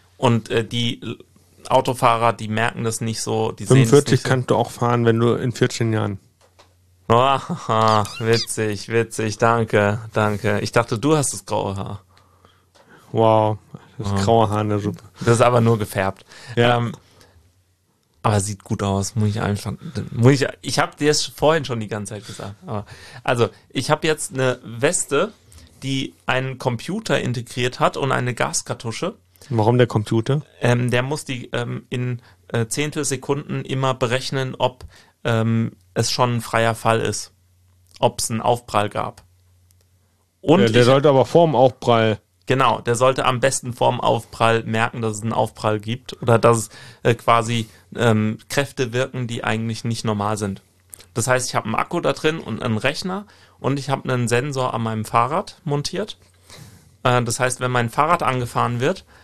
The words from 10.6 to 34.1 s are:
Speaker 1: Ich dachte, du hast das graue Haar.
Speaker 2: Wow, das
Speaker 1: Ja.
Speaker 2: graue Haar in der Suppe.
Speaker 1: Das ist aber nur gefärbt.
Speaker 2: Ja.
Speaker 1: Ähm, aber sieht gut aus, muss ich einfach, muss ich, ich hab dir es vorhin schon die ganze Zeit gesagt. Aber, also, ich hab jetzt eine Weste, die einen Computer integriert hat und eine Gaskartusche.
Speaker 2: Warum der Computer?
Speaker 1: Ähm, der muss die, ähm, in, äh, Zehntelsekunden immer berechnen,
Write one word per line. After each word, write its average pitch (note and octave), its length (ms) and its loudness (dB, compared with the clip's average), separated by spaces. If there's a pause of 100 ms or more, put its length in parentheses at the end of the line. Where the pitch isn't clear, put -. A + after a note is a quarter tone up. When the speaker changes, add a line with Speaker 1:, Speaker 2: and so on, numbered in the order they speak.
Speaker 1:
Ich - 120 -6
dachte, A#2 260 0
du D3 180 2
hast C#3+ 160 0
das G#2 140 -12
graue G2+ 300 -4
Haar. G2+ 260 -10 (1120)
Speaker 2:
Wow, A2 440 4 (400)
das G#2 140 -6
Speaker 1:
Ja. G2+ 60 -2
Speaker 2:
graue A2 340 4
Haar G#2 100 0
in G#2+ 80 -2
der G#2 100 0
Suppe. G#2 240 -4 (180)
Speaker 1:
Das A#2 160 4
ist A2+ 40 -2
aber A#2+ 220 6
nur A2+ 160 4
gefärbt. G2 480 -4 (280)
Speaker 2:
Ja. A#2+ 220 4
Speaker 1:
Ähm, A#2+ 160 -4 (1300)
aber G#2+ 180 2
sieht G2+ 220 -8
gut G#2+ 200 -4
aus, G2 320 -2
muss G#2+ 160 0
ich G#2 100 -4
einfach, G#2 320 -4 (380)
muss A#2+ 220 6
ich, C#3 140 2 (140)
ich C#3 180 -4
hab E3+ 200 -2
dir D3 120 2
es D3+ 140 0
vorhin D3+ 400 2
schon A#2+ 160 -6
die G#2 80 -8
ganze G#2 240 -8
Zeit G#2 140 -14
gesagt. G#2 300 -14 (100)
Aber, A2 180 -6 (400)
also, A#2+ 240 2 (220)
ich C3 200 -4
hab D3+ 140 0
jetzt D#3 300 -4
eine C3 280 0
Weste, C#3+ 720 -2 (500)
die C3+ 300 -4 (140)
einen C3 320 -2
Computer D3+ 600 -4
integriert B2 600 -4
hat E3 160 2
und C#3 160 -2
eine B2 220 -2
Gaskartusche. C3+ 800 -6 (340)
Speaker 2:
Warum A#2 300 2
der B2 80 6
Computer? A2+ 560 -2 (180)
Speaker 1:
Ähm, B2 300 2
der B2 120 0
muss C#3+ 220 -6
die, B2 280 -10
ähm, B2 360 -8
in, B2 320 -6 (280)
äh, A#2 180 -2
Zehntelsekunden C#3 1000 -4
immer C3 300 -2
berechnen, C3 640 -4